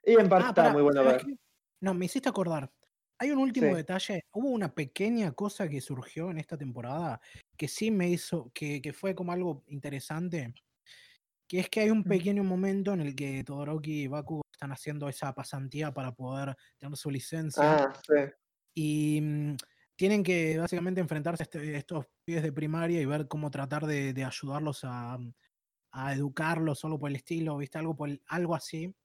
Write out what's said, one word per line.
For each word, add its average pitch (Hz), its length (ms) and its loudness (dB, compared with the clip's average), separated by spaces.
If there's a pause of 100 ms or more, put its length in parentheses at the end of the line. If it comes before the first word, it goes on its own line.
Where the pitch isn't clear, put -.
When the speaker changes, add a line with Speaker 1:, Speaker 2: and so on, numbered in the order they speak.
Speaker 1:
Y 226 100 10
en 208 140 10
parte 185 200 8
Speaker 2:
Ah, - 40 0
Speaker 1:
está 165 160 10
Speaker 2:
pará, - 20 8
Speaker 1:
muy 147 120 6
bueno 143 220 8
Speaker 2:
¿sabés 127 120 10
Speaker 1:
ver. 127 80 0
Speaker 2:
qué? 277 100 -6 (460)
No, 190 140 0
me 180 120 0
hiciste 269 220 0
acordar. 170 440 -2 (460)
Hay 269 120 0
un 277 80 2
último 247 360 4
Speaker 1:
Sí. - 20 0
Speaker 2:
detalle. 185 460 -4 (100)
Hubo 254 180 -2
una 208 240 -2
pequeña 196 580 0
cosa 202 360 -4
que 139 120 -4
surgió 151 500 -8
en 160 80 -6
esta 156 180 -8
temporada 131 640 -6 (360)
que 151 120 -4
sí 220 220 -2
me 185 200 2
hizo, 165 440 -2
que, 147 260 -6
que 143 120 -8
fue 190 220 -4
como 180 180 -6
algo 175 340 -4
interesante, 143 880 -6 (920)
que 180 120 0
es 180 100 -4
que 220 100 0
hay 214 100 4
un 220 140 4
Speaker 1:
Ujú. 180 40 -2
Speaker 2:
pequeño 196 360 2
momento 190 500 0
en 175 80 0
el 143 140 -4
que 135 280 -4
Todoroki 147 600 -4
y 131 40 -4
Bakugo 147 340 -6 (100)
están 139 200 -10
haciendo 147 360 -6
esa 135 260 -6
pasantía 139 600 -8
para 127 200 -6
poder 135 420 -6 (220)
tener 143 200 -12
su 147 120 -6
licencia. 151 680 2
Speaker 1:
Ah, 139 120 2 (140)
sí. 156 80 6 (600)
Speaker 2:
Y, 151 480 0
mm, 147 340 -4 (400)
tienen 202 260 4
que 165 360 2
básicamente 180 420 -2
enfrentarse 160 420 -2
a - 20 -4
este, 151 320 -6
estos 143 300 -6 (180)
pibes 165 180 -2
de 151 100 -2
primaria 165 480 0
y 135 60 2
ver 147 220 0
cómo 151 220 -4
tratar 139 360 -4
de, 139 260 0
de 131 120 -2
ayudarlos 143 600 -6
a, 123 340 -6 (760)
a 135 220 -4
educarlos, 156 680 -2
algo 156 160 -4
por 143 100 -4
el 139 60 -4
estilo, 160 420 -4
¿viste? 143 200 -8
Algo 160 180 -4
por 147 140 -6
el, 139 180 -10
algo 170 260 -2
así. 165 400 -8 (100)